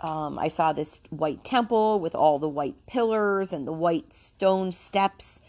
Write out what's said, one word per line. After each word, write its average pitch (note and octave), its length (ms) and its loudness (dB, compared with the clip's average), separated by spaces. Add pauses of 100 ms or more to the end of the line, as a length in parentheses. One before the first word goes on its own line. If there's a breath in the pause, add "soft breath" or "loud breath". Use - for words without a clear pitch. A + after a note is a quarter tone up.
Um, D#3 380 -6
I D#3 100 0
saw D#3+ 260 0
this D3 340 -6
white D3+ 340 -4
temple A3 560 2
with E3 160 -4
all D3 240 4
the D#3 120 -2
white C#3+ 260 -4 (100)
pillars G#3+ 640 0
and C#3+ 140 -6
the D3+ 60 -4
white E3 400 0
stone F#3+ 600 0
steps, - 760 -2